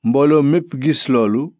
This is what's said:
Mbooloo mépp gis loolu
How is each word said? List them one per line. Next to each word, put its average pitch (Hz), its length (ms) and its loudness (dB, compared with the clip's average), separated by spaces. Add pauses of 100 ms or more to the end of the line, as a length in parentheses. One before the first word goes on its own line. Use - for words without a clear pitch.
Mbooloo 143 400 2
mépp 165 260 0 (120)
gis 147 280 -2
loolu 117 340 0 (160)